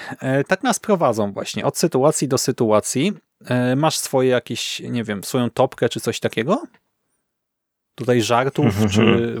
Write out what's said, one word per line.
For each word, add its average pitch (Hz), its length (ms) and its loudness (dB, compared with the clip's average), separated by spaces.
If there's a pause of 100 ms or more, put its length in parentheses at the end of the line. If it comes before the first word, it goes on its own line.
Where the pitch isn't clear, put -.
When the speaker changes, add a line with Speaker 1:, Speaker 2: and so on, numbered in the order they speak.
(200)
Speaker 1:
e, 135 240 0
tak - 180 -2
nas 254 180 0
prowadzą 120 520 0
właśnie 104 320 -6
od - 140 -2
sytuacji 147 500 2
do 127 100 2
sytuacji. 127 760 0 (320)
E, 123 320 0
masz 160 220 0
swoje 131 320 0
jakieś, - 500 -2
nie 123 240 -4
wiem, 104 200 -6
swoją 120 260 -2
topkę 131 380 0
czy - 120 -8
coś - 200 -4
takiego? 143 420 -2 (1300)
Tutaj 123 280 0
żartów, 123 440 2
Speaker 2:
Mhm. 107 220 2
Speaker 1:
czy 110 520 2